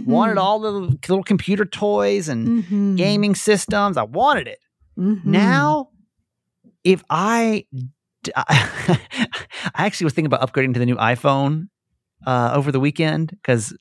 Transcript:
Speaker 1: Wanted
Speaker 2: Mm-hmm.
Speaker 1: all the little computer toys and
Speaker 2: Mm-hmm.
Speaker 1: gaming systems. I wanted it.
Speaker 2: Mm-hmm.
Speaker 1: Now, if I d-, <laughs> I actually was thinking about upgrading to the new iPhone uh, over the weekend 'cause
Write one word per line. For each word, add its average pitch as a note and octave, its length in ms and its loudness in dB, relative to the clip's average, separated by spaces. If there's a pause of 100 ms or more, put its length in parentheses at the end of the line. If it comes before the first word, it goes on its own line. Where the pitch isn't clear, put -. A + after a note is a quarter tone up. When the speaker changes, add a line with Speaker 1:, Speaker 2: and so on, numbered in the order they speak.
Speaker 1:
Wanted G3+ 260 2
Speaker 2:
Mm-hmm. G3+ 60 0
Speaker 1:
all G3+ 220 0
the G#3+ 100 -4 (380)
little F#3 160 0
computer G3+ 400 0
toys G3+ 640 0
and A3+ 340 -2
Speaker 2:
Mm-hmm. G3+ 340 0
Speaker 1:
gaming G3+ 380 2
systems. G3+ 640 0
I A#2+ 60 0
wanted D#3+ 460 0
it. G#2+ 100 -14 (400)
Speaker 2:
Mm-hmm. F#3 320 -2
Speaker 1:
Now, C#4 580 2 (960)
if F3+ 260 4
I A3 560 0 (560)
d-, - 100 -10
<laughs> - 40 -18
I C#3+ 600 0 (760)
actually F#3+ 300 -2
was D3 100 0
thinking D3+ 180 0
about B2+ 80 2 (100)
upgrading C3 240 0
to A#2+ 60 0
the A#2+ 60 2
new B2 100 2
iPhone C#3 720 0 (580)
uh, B2 280 2
over C#3+ 180 0
the C3 80 0
weekend D#3 640 -2
'cause A#2 360 -2